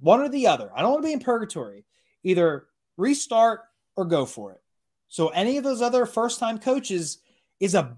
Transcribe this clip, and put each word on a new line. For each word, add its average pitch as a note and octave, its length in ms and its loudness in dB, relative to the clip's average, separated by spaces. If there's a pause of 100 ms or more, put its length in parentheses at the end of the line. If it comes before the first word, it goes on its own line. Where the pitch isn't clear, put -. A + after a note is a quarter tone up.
one F#3 200 6
or C#4+ 100 -2
the C4 160 -2
other. A#2+ 280 2
I A#2+ 60 -4
don't G#3+ 120 2
wanna D4+ 140 0
be D#4 60 -2
in C#4+ 80 -4
purgatory. D3 640 -6 (400)
Either E3+ 420 2 (300)
restart A3+ 640 2 (360)
or F#3+ 80 -2
go D#3+ 220 0
for G2+ 260 -16
it. F#2 80 -20 (480)
So D#3+ 200 0
any G#3+ 280 0
of C#4 80 -4
those C4 180 -2
other A#3+ 240 2
first-time A#3 520 -4
coaches G#3+ 600 -4 (420)
is F#3+ 140 0
a C3 240 0